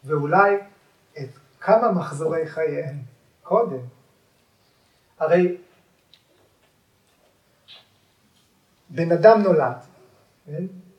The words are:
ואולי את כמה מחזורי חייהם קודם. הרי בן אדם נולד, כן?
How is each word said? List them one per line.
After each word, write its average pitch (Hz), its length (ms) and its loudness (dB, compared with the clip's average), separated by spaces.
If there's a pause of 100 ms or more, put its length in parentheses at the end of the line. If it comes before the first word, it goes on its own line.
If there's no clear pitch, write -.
ואולי 156 520 2 (640)
את 131 100 -12 (300)
כמה 220 320 2
מחזורי 156 560 -4
חייהם 147 500 -6 (460)
קודם. 185 360 -2 (1400)
הרי 175 380 0 (3250)
בן 165 220 -4
אדם 214 300 6
נולד, 156 360 0 (680)
כן? 160 200 -10 (340)